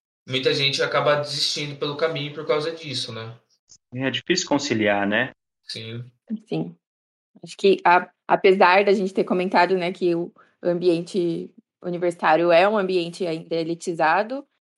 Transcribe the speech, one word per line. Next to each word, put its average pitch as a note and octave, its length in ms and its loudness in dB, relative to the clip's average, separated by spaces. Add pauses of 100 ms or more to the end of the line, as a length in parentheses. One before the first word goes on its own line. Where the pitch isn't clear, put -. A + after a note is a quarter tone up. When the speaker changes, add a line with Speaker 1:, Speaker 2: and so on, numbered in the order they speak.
(280)
Speaker 1:
muita C3 260 0
gente C#3 280 0
acaba D3 340 2
desistindo C#3+ 600 -6
pelo C#3+ 200 -6
caminho D3 380 -4
por D3+ 120 -12
causa D#3 260 -2
disso, D3 400 -10
né? A2+ 240 -12 (580)
Speaker 2:
É C3 160 -2
difícil D#3+ 380 -4
conciliar, G#2 580 0
né? A2+ 260 -2 (300)
Speaker 1:
Sim. A2+ 420 -14 (440)
Speaker 3:
Sim. E3+ 280 -6 (640)
Acho - 140 -18
que F#3+ 280 4
a-, F3 260 4 (160)
apesar F#3+ 580 4
da G3+ 80 4
gente G3 200 0
ter G3 120 0
comentado, F3+ 520 2
né, F3+ 160 -2
que F3 220 0
o E3+ 180 -6 (300)
ambiente F3 880 -2 (320)
universitário F3 680 2
é F3 160 6
um A3 80 0
ambiente F#3 500 -2
ainda E3 300 -6
elitizado, E3+ 880 -2 (320)